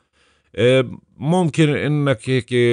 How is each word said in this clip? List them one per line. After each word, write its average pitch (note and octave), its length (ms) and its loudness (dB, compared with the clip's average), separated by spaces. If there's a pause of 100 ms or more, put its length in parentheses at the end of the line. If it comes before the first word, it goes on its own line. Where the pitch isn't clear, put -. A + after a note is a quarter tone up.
(560)
آه، B2 340 2 (260)
ممكن D#3+ 520 0
إنك C#3 600 -2
هيك B2+ 180 -2 (240)